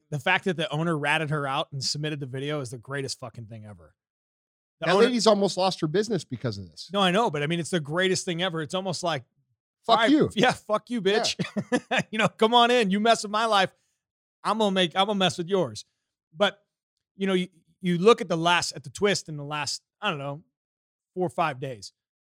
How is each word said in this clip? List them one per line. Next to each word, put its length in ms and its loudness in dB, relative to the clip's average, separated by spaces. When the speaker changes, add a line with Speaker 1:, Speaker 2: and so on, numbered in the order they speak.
Speaker 1:
the 80 -6
fact 280 0
that 100 0
the 160 -4
owner 260 0
ratted 320 0
her 160 -2
out 260 -2
and 120 -8
submitted 360 -4
the 60 -8
video 340 -6
is 100 -10
the 80 -14
greatest 420 -8
fucking 260 -14
thing 200 -18
ever. 280 -20
The 60 -6
Speaker 2:
That 80 4
Speaker 1:
owner 120 6
Speaker 2:
lady's 200 0
almost 300 4
lost 240 0
her 60 0
business 380 -2
because 340 -6
of 120 -14
this. 220 -18
Speaker 1:
No, 80 0
I 100 4
know, 200 2
but 120 -4
I 40 -2
mean, 140 -2
it's 100 -8
the 100 0
greatest 440 0
thing 180 -4
ever. 200 -2
It's 120 -8
almost 280 -4
like, 220 -2
Speaker 2:
Fuck 120 6
Speaker 1:
"All 40 2
right, 80 6
Speaker 2:
you. 240 6
Speaker 1:
yeah, 180 6
fuck 380 -4
you, 140 -4
Speaker 2:
Yeah. 160 2
Speaker 1:
bitch." 840 -2
<laughs> 40 -20
You 80 -4
know, 100 4
come 260 0
on 160 6
in. 200 2
You 100 0
mess 220 2
with 100 -10
my 140 0
life. 260 2
I'm 140 0
gonna 140 4
make, 240 0
I'm 100 4
gonna 120 0
mess 200 0
with 100 -6
yours. 360 -2
But, 240 0
you 100 -2
know, 60 0
you, 160 0
you 160 0
look 240 6
at 80 -8
the 80 -2
last, 400 0
at 80 -16
the 60 -16
twist 400 -2
in 80 -12
the 60 -12
last, 360 -8
I 80 -2
don't 80 -4
know, 240 -10
four 120 -2
or 40 -4
five 280 -2
days. 360 -12